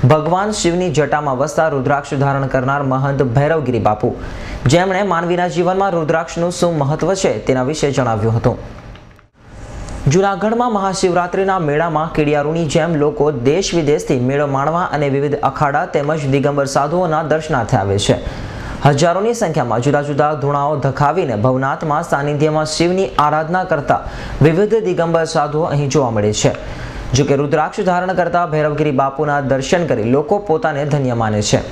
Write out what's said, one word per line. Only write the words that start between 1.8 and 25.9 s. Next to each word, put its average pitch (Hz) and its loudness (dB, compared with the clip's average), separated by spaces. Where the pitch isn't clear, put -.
ધારણ 139 0
કરનાર 135 0
મહંત 135 0
ભૈરવગીરી 131 2
બાપુ, 107 0
જેમણે 185 4
માનવીના 175 0
જીવનમાં 185 0
રુદ્રાક્ષનું 170 -2
શું 170 0
મહત્વ 151 0
છે, 185 0
તેના 127 0
વિશે 143 0
જણાવ્યું 113 0
હતું. 113 0
જૂનાગઢમાં 202 0
મહાશિવરાત્રિના 190 0
મેળામાં 156 0
કીડિયારોની 151 0
જેમ 165 0
લોકો 147 2
દેશ 139 0
વિદેશથી 147 0
મેળો 139 0
માણવા 147 0
અને 143 0
વિવિધ 139 0
અખાડા 143 0
તેમજ 147 -2
દિગંબર 143 2
સાધુઓના 151 0
દર્શનાર્થે 143 0
આવે 98 0
છે. - 2
હજારોની 175 2
સંખ્યામાં 139 0
જુદા 143 2
જુદા 147 0
ધૂણાઓ 143 0
ધખાવીને 143 0
ભવનાથમાં 139 0
સાનિધ્યમાં 147 0
શિવની 180 0
આરાધના 156 0
કરતા - 0
વિવિધ 185 4
દિગંબર 170 2
સાધુઓ 151 0
અહીં 143 0